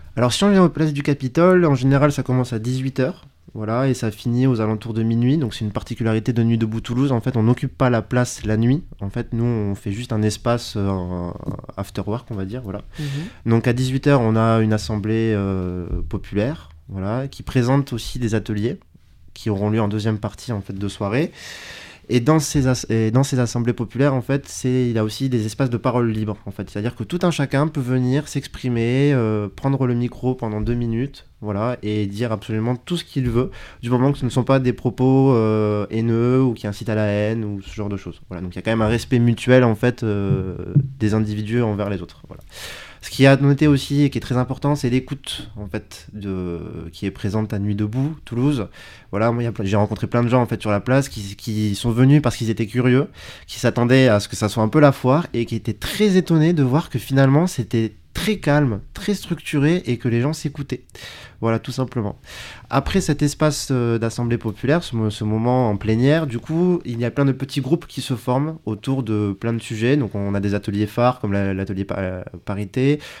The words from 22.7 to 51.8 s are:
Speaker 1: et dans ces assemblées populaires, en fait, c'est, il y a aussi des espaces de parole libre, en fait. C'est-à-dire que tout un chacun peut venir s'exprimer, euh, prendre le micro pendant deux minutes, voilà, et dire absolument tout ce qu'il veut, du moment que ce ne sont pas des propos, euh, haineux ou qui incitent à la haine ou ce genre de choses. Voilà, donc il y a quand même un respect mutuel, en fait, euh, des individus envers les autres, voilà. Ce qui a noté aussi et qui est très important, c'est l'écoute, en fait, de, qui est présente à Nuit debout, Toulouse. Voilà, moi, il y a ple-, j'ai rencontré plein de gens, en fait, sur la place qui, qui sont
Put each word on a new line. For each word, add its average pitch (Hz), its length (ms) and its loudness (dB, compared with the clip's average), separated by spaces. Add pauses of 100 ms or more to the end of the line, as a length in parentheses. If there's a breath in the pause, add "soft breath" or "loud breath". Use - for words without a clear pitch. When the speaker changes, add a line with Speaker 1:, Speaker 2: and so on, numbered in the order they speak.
Speaker 1:
et 110 240 2
dans 131 100 4
ces 139 160 0
assemblées 120 340 0
populaires, 123 420 0
en 127 60 0
fait, 139 280 -2
c'est, 127 400 0
il - 20 0
y 113 80 0
a 110 60 2
aussi 107 240 -4
des 113 180 0
espaces 127 240 -2
de 120 60 -2
parole 120 340 0
libre, 107 340 -2
en 101 60 -10
fait. 101 180 -10
C'est-à-dire 104 280 -6
que - 80 -6
tout 175 180 -4
un 180 80 2
chacun 147 380 0
peut 147 120 -4
venir 127 460 0
s'exprimer, 127 840 0
euh, 107 420 0
prendre 135 320 0
le 123 80 2
micro 123 400 -2
pendant 107 260 -4
deux 113 140 0
minutes, 120 540 -4 (120)
voilà, 107 440 -2
et 107 220 0
dire 110 260 -2
absolument 110 420 -2
tout 170 220 -6
ce - 80 -6
qu'il 127 260 -2
veut, 120 220 0 (280 loud breath)
du 120 100 -4
moment 127 200 4
que 143 80 -2
ce 131 60 -4
ne 117 60 0
sont 127 120 0
pas 135 160 4
des 127 140 2
propos, 131 600 4
euh, 107 560 2
haineux 117 520 2
ou 127 100 2
qui 104 140 -8
incitent 104 220 -6
à 110 80 0
la 107 100 2
haine 107 380 0
ou 101 180 -6
ce - 100 -14
genre 104 160 -6
de 101 80 -4
choses. 87 320 -12
Voilà, 90 140 -10
donc 90 120 -8
il - 20 -8
y - 20 -6
a 87 40 -10
quand 113 100 0
même 113 100 2
un 107 60 2
respect 117 320 0
mutuel, 123 420 6
en 113 140 4
fait, 123 260 0
euh, 98 540 -2 (420)
des 107 160 2
individus 107 480 -2
envers 104 280 -2
les 92 120 -6
autres, - 240 -18
voilà. - 160 -18 (600 loud breath)
Ce - 60 -14
qui - 160 2
a 135 140 10
noté 139 280 4
aussi 143 360 2
et 139 80 4
qui 127 80 -4
est - 20 -2
très - 160 -4
important, 131 380 0
c'est 135 160 -2
l'écoute, - 640 -4
en 104 100 -10
fait, - 460 -12
de, 92 460 -6 (340)
qui - 140 -8
est 95 40 -2
présente 107 440 -4
à 104 40 -4
Nuit 101 160 0
debout, 120 400 -2 (120)
Toulouse. 120 420 -2 (420 loud breath)
Voilà, 110 220 2
moi, 120 100 -2
il 117 40 -2
y - 20 0
a 110 40 -4
ple-, 104 120 -6
j'ai 98 120 2
rencontré 104 300 0
plein 120 160 0
de 120 60 2
gens, 123 140 4
en 113 40 2
fait, 113 140 -4
sur 107 100 -2
la 101 100 2
place 135 280 2
qui, 101 260 -10
qui 107 400 -2
sont 120 180 -2